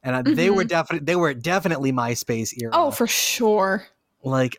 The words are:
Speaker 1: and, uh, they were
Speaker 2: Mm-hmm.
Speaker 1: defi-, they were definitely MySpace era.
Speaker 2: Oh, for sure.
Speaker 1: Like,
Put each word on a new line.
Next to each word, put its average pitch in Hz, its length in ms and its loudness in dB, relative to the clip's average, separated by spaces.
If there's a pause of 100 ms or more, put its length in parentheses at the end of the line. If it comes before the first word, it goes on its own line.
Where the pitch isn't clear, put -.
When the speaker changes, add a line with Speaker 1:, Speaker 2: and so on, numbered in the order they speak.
Speaker 1:
and, 127 140 -4
uh, 127 180 0
they 165 160 2
were 196 140 2
Speaker 2:
Mm-hmm. 165 320 -2
Speaker 1:
defi-, 147 100 -6
they 170 120 0
were 160 160 2
definitely 156 580 0
MySpace 120 680 -2
era. 117 140 -6
Speaker 2:
Oh, 320 160 2
for - 160 0
sure. 208 800 0 (380)
Speaker 1:
Like, 131 360 0